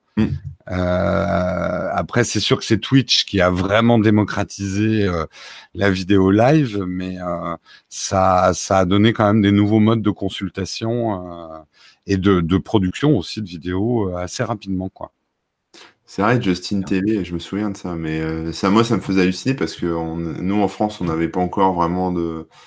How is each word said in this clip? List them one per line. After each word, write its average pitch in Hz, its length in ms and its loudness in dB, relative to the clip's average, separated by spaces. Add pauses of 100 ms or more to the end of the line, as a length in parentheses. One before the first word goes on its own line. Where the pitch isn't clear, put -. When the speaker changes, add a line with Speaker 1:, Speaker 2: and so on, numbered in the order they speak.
(180)
Speaker 1:
Mm. 110 80 2 (460)
Speaker 2:
Euh, 90 1200 -2
après, 92 320 -2
c'est - 160 -2
sûr 131 180 0
que - 80 -12
c'est 113 140 2
Twitch - 460 2
qui 98 140 -2
a 90 120 4
vraiment 107 480 2
démocratisé, 104 1040 0
euh, 85 240 -2 (480)
la 98 160 2
vidéo 95 400 4
live, 113 560 2
mais, 92 340 -6
euh, 85 340 -6 (320)
ça, 92 680 2
ça - 240 2
a 95 60 4
donné 104 280 4
quand 107 140 2
même 104 160 4
des 101 80 6
nouveaux 104 280 4
modes 110 220 4
de 104 80 2
consultation, 95 1400 -6
euh, 80 60 -16 (480)
et 98 100 2
de, 95 240 4
de 82 160 2
production 107 580 2
aussi 107 280 -6
de 98 40 -8
vidéos, 92 600 -2
euh, 87 60 -6
assez 90 280 -6
rapidement, 98 460 -6
quoi. - 220 -16 (960)
Speaker 1:
C'est - 140 -8
vrai, 117 180 2
Justin 95 380 -2
Speaker 3:
Ouais. 95 60 -4
Speaker 1:
T 95 180 -2
V, 104 240 -2
je 87 80 -8
me 85 60 -6
souviens 101 320 -6
de 98 60 -10
ça, 87 180 -8
mais, 80 260 -4
euh, 80 300 -6
ça, 95 180 -2
moi, 107 140 6
ça 117 120 0
me 92 60 -2
faisait 95 220 2
halluciner 92 320 -2
parce 80 200 -4
que 90 120 -4
on, 82 280 -4
nous, 85 460 -2
en 98 60 4
France, 107 340 -4
on 92 40 -2
n'avait 82 240 0
pas 90 100 -4
encore 95 340 2
vraiment 87 380 0
de, 82 360 -4 (180)